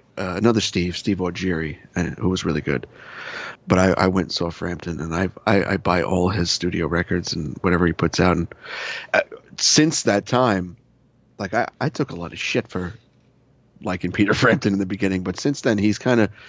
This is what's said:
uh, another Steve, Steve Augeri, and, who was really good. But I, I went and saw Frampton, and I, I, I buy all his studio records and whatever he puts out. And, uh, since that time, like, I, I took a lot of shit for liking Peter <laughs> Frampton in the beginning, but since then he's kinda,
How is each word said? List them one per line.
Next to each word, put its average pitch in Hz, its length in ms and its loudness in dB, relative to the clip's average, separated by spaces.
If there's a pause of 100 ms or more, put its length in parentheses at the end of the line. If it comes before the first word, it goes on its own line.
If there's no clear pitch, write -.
(160)
uh, 92 200 -4
another 110 240 4
Steve, 90 360 -2
Steve 98 220 -2
Augeri, 87 600 -2 (160)
and, 85 240 -2
who 90 100 0
was 92 160 0
really 76 160 0
good. 69 260 -2 (840)
But 90 100 6
I, 92 140 6
I - 160 2
went 92 180 0
and - 60 -10
saw 85 180 -4
Frampton, 87 500 -6
and 80 140 -6
I, 90 140 0 (180)
I, 101 180 4
I 98 120 -2
buy 90 260 0
all 90 260 2
his 90 220 0
studio 87 380 -2
records 87 460 -2
and 76 260 -6
whatever 87 260 2
he 82 60 2
puts - 280 -2
out. 87 160 6
And, 85 120 -2 (680)
uh, - 60 6 (380)
since - 460 4
that 101 220 2
time, 101 500 2 (640)
like, 101 160 -6
I, 117 140 0 (120)
I 131 80 0
took - 220 -4
a 139 60 -10
lot 85 160 -10
of - 60 -14
shit - 300 -2
for 90 260 -6 (880)
liking 95 300 -4
Peter 101 220 2
<laughs> - 0 -
Frampton - 380 4
in 98 60 0
the 98 80 0
beginning, 95 360 -2
but 92 160 -4
since 143 220 -2
then 117 180 2
he's 104 200 2
kinda, 120 320 2 (180)